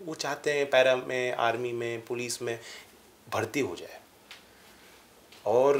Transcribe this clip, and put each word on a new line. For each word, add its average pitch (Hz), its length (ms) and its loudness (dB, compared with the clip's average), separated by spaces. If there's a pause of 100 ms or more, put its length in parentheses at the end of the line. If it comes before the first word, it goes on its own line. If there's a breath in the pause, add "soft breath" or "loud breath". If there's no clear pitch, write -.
वो 160 100 -8
चाहते 147 360 -4
हैं 143 180 2
पैरा 131 260 6
में, 127 360 -2
आर्मी 120 400 0
में, 117 340 -6
पुलिस 120 360 -6
में 117 180 -6 (760 loud breath)
भर्ती 110 260 -2
हो 95 160 -2
जाए - 240 -14 (1500 soft breath)
और 131 340 4